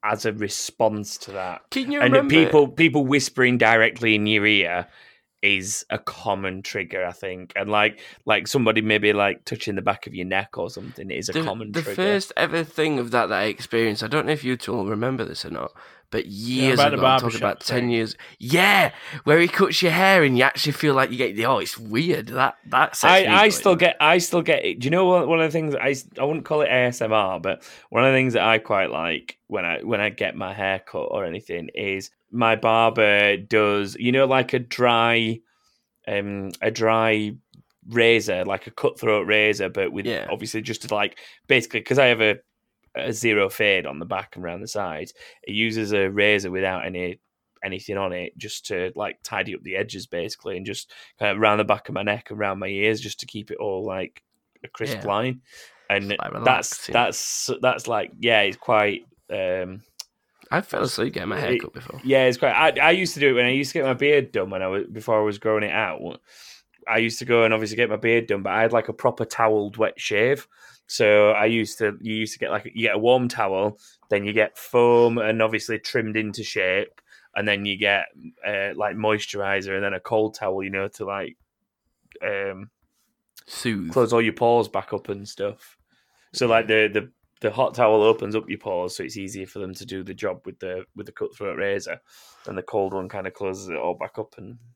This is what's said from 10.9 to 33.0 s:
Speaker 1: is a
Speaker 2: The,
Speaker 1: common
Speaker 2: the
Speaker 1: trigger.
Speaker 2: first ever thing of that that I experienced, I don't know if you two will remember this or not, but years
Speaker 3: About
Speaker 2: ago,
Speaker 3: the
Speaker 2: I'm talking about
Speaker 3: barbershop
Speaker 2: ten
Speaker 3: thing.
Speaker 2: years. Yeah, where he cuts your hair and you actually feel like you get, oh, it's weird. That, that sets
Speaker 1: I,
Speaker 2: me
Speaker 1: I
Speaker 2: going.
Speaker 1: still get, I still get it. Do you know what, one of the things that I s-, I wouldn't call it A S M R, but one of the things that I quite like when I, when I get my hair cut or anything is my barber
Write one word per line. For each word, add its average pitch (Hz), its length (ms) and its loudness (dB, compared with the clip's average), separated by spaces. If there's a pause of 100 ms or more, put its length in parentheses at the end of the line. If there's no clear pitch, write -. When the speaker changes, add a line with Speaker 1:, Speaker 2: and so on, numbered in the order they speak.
Speaker 1:
is - 180 -6
a - 40 -6
Speaker 2:
The, 160 120 -2
Speaker 1:
common 107 280 -8
Speaker 2:
the 165 100 -4
Speaker 1:
trigger. 104 140 -8
Speaker 2:
first 196 400 0
ever 160 280 0
thing 151 340 -2
of 120 120 -4
that 117 160 2
that 95 160 0
I - 20 2
experienced, 110 580 -2
I 110 60 -4
don't 143 180 0
know 147 60 0
if 147 100 -2
you 127 140 -2
two - 160 -6
will 104 140 -2
remember 113 380 -2
this - 200 -10
or 78 60 -10
not, 71 220 -8 (380)
but - 160 -4
years 127 540 0
Speaker 3:
About 143 140 4
Speaker 2:
ago, 131 80 0
Speaker 3:
the 131 60 4
Speaker 2:
I'm 131 120 6
talking 117 180 -2
about - 200 0
Speaker 3:
barbershop - 80 -10
Speaker 2:
ten 123 160 0
Speaker 3:
thing. 123 80 0
Speaker 2:
years. 113 260 0 (220)
Yeah, 175 540 2 (320)
where 151 140 6
he 170 100 6
cuts 180 340 2
your 170 100 2
hair 185 300 6
and 131 160 4
you 127 60 6
actually 139 280 0
feel 147 220 2
like 131 160 2
you 123 80 -8
get, 107 260 -2
oh, 123 140 2
it's - 180 -6
weird. 117 520 -2
That, - 280 0 (120)
that - 280 2
sets 160 160 6
Speaker 1:
I, 190 100 8
Speaker 2:
me 185 40 2
Speaker 1:
I 180 140 4
Speaker 2:
going. 214 100 6
Speaker 1:
still 185 260 4
get, 170 240 4
I 160 180 6
still 170 240 0
get 160 220 0
it. - 140 -4
Do 123 80 -4
you 143 40 0
know 185 160 4
what, 180 220 4
one 165 120 2
of 160 60 2
the 147 60 -2
things 156 220 -2
that - 80 -4
I 139 80 0
s-, 135 180 -4 (100)
I 131 60 0
wouldn't 151 220 -2
call 151 160 0
it - 60 2
A 123 180 4
S 123 160 -4
M 110 100 0
R, 95 280 2
but 90 220 -4 (280)
one 117 140 4
of 135 80 6
the 131 40 4
things 131 160 2
that 104 120 2
I 110 140 4
quite 98 320 0
like 80 480 -4 (100)
when 92 180 -4
I, 85 160 -4
when 104 180 -2
I 104 80 0
get 98 280 -4
my 95 180 -8
hair 98 240 -2
cut - 320 -8
or 98 160 -4
anything 85 480 -8
is 98 360 -6 (200)
my 113 260 2
barber 110 800 4